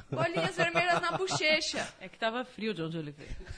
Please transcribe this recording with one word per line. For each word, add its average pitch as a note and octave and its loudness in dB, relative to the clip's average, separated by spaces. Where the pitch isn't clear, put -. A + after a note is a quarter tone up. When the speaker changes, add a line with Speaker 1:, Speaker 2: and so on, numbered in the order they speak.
Speaker 1:
Bolinhas E4 0
vermelhas E4+ 4
na E4+ 2
bochecha. D#4 2
Speaker 2:
É F#3+ -12
que - -20
tava A#3 0
frio A3 -4
de D#3+ -6
onde E3 -4
ele D3+ -6
veio. - -14